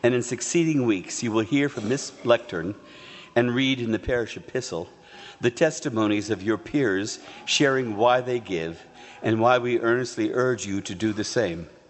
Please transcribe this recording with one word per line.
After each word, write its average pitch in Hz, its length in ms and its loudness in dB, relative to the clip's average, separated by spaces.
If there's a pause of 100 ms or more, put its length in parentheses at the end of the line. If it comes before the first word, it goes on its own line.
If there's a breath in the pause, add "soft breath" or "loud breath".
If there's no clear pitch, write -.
and 127 100 4
in 120 80 2
succeeding 147 640 0
weeks 101 380 0
you 113 80 -2
will 110 120 2
hear 143 260 0
from 107 200 -6
Miss 139 220 -2 (120)
Lectern 107 520 2 (600 loud breath)
and 120 200 4
read 131 260 2
in 113 100 -2
the 107 60 2
parish 120 400 -4
epistle 87 500 -6 (540 loud breath)
the 120 80 4
testimonies 110 800 0
of 95 140 -2
your 107 160 0
peers 107 580 0 (280 loud breath)
sharing 131 520 2
why 123 240 4
they 123 180 -2
give 82 400 -4 (440 loud breath)
and 110 180 2
why 127 160 6
we 120 220 0
earnestly 117 520 0
urge 123 360 0
you 98 140 -4
to 101 120 -8
do 107 200 -2
the 101 100 -4
same. 87 440 -2 (220)